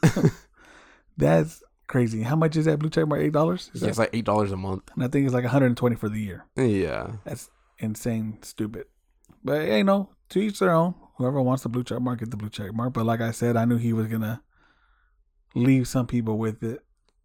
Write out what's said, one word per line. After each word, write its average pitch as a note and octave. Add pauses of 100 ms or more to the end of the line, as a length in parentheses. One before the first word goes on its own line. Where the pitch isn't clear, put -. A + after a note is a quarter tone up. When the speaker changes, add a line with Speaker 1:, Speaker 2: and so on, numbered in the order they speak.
Speaker 1:
<laughs> -
Speaker 2:
That's D#2 (260)
crazy. A2+
How B2+
much D#3+
is D#3
that D3+
blue D#3
check D#3+
mark? D3+
Eight D3+
dollars? E3
Is -
Speaker 1:
Yeah, -
Speaker 2:
that -
Speaker 1:
it's G#2+
like A2
eight A2+
dollars G#2
a F#2+
month. F#2+
Speaker 2:
And -
I B2
think C#3
it's B2+
like B2
a B2
hundred C3+
and A#2+
twenty A#2+
for A2
the G#2+
year. F#2 (100)
Speaker 1:
Yeah. F#2+ (120)
Speaker 2:
That's - (280)
insane, A2
stupid. - (580)
But, D3+
you G#3
know, G3 (200)
to F#3
each G#3
their F#3
own. E3 (220)
Whoever C3
wants B2+
the -
blue B2
check A#2
mark, B2
get A#2
the A2
blue G#2
check G2+
mark. A#2
But A2+
like A#2
I A2+
said, A#2+
I A2+
knew A#2+
he A#2
was A2
gonna A2 (1120)
leave B2+
some B2+
people A2+
with A2
it A#2 (400)